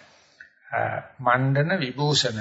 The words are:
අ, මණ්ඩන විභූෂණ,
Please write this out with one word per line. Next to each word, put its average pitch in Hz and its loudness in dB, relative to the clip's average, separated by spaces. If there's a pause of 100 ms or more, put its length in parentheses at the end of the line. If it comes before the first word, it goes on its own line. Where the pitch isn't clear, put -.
(680)
අ, 117 -2 (380)
මණ්ඩන 135 2
විභූෂණ, 131 -2